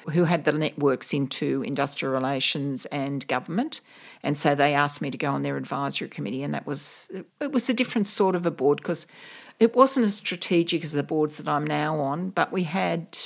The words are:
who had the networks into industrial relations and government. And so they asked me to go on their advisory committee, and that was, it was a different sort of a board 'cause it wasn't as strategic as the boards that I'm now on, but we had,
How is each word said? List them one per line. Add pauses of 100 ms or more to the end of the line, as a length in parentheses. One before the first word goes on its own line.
(120)
who
had
the
networks
into
industrial
relations
and
government. (440)
And
so
they
asked
me
to
go
on
their
advisory
committee,
and
that
was, (300)
it
was
a
different
sort
of
a
board
'cause (540)
it
wasn't
as
strategic
as
the
boards
that
I'm
now
on,
but
we
had,